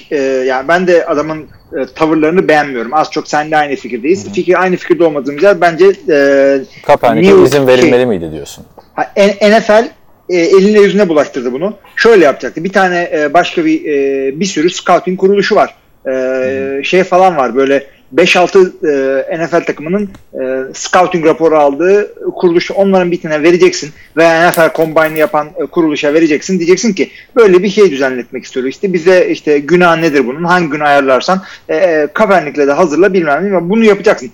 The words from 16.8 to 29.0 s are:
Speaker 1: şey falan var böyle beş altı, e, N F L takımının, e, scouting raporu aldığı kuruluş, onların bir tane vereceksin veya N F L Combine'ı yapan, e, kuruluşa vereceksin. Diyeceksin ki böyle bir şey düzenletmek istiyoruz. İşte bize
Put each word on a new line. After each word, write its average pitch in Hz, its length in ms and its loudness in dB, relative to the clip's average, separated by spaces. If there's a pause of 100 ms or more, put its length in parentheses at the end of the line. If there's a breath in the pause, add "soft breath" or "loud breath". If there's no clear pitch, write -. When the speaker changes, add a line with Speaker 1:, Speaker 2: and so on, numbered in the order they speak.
Speaker 1:
şey 180 200 0
falan 185 340 2
var 120 180 -2
böyle 135 280 0 (280 soft breath)
beş 170 260 2
altı, 180 220 2 (720)
e, 170 60 -4
N 165 100 -6
F 165 140 0
L - 40 -16
takımının, 175 440 -6 (240)
e, 131 260 -6 (140)
scouting 180 520 -2
raporu 156 340 2
aldığı 175 540 0 (220)
kuruluş, 175 360 0
onların 190 400 0
bir 175 100 -4
tane 151 220 -4
vereceksin 175 460 2 (280 soft breath)
veya 165 280 2
N 170 60 4
F 165 100 -2
L 160 140 2
Combine'ı 156 420 -2
yapan, 151 380 -2
e, 156 100 -6
kuruluşa 147 480 0
vereceksin. 165 460 0
Diyeceksin 185 340 0
ki 240 160 -4 (260 loud breath)
böyle 190 280 4
bir 214 60 -2
şey 196 220 2
düzenletmek 131 520 -6
istiyoruz. 131 260 -6
İşte 185 240 -6
bize 180 340 2